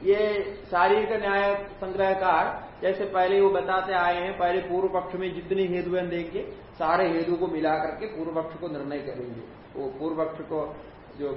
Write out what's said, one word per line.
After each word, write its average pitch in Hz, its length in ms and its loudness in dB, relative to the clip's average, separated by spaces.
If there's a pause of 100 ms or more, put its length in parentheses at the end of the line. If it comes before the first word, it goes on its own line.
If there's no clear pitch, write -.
ये 202 180 6 (440)
शारीरिक 196 540 4
न्याय 202 340 2 (180)
संग्रहकार 185 760 2 (360)
जैसे 190 240 0
पहले 185 340 4
वो 196 100 8
बताते 190 440 0
आए 175 220 4
हैं, 180 220 -2
पहले 180 240 2
पूर्व 185 280 2
पक्ष 180 240 -2
में 185 200 -4
जितने 190 320 0
हेतु 175 300 -2
हैं 180 120 0
देंगे, 170 340 -4 (320)
सारे 170 340 2
हेतु 165 280 0
को 175 100 0
मिला 156 300 2
करके 151 320 -4
पूर्व 160 340 -4
पक्ष 160 180 -8
को 175 80 -6
निर्णय 143 320 -6
करेंगे, 123 420 -8 (320)
वो 135 140 -4 (100)
पूर्व 160 260 -2
पक्ष 156 200 -8
को, 156 220 -4 (520)
जो 139 180 -4